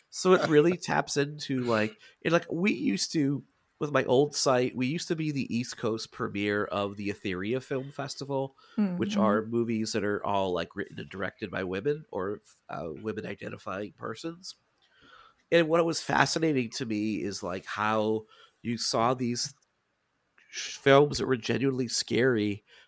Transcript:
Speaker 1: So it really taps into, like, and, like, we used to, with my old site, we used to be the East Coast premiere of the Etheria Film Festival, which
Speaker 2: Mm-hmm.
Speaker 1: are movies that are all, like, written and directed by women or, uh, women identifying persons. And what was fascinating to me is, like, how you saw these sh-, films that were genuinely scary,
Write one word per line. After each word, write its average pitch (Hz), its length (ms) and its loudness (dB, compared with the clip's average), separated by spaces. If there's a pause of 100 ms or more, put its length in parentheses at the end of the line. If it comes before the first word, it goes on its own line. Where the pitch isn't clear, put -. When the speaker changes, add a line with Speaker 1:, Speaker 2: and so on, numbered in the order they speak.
(100)
Speaker 1:
So - 220 2
it 160 160 4
really 160 280 6
taps 151 400 -2
into, 147 440 -2
like, 110 360 0 (280)
and, 165 80 0
like, 165 180 2
we 175 220 0
used 180 400 0
to, 143 320 0 (340)
with 147 140 -4
my 135 120 2
old 143 300 4
site, 127 400 2
we 127 140 -2
used 160 200 -4
to 175 80 -2
be 156 140 -2
the 127 260 -4
East 117 200 -4
Coast 113 340 -4
premiere 104 540 -2
of 101 320 -2
the 101 140 -4
Etheria 101 520 -4
Film 139 300 -6
Festival, 139 640 -6 (400)
which 110 160 -2
Speaker 2:
Mm-hmm. 101 80 0
Speaker 1:
are 107 260 2
movies 113 460 0
that 104 100 -2
are 104 240 -2
all, 98 260 0
like, 87 220 -4
written - 240 -8
and 76 100 -12
directed 95 420 -8
by 98 120 -4
women 127 480 -4
or, 98 320 -6 (260)
uh, 82 200 -8 (140)
women 104 220 -6
identifying 104 680 -8
persons. 165 640 -12 (960)
And 165 160 6
what 165 180 4
was 160 160 0
fascinating 147 680 2
to - 160 -6
me 107 360 -2
is, 95 220 -4
like, 90 220 -6
how 107 600 0 (360)
you 117 160 -4
saw 120 360 2
these 120 400 -2 (960)
sh-, - 260 -10
films 139 420 6
that 117 80 0
were 127 100 2
genuinely 123 520 -2
scary, 113 760 2 (240)